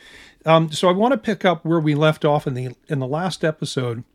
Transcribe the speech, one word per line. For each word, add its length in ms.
Um, 280
so 160
I 40
wanna 240
pick 280
up 200
where 140
we 160
left 300
off 200
in 100
the, 200
in 100
the 80
last 380
episode 580